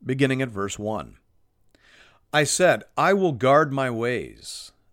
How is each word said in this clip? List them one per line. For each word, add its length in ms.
beginning 380
at 60
verse 300
one. 380
"I 120
said, 400
'I 180
will 180
guard 400
my 180
ways, 800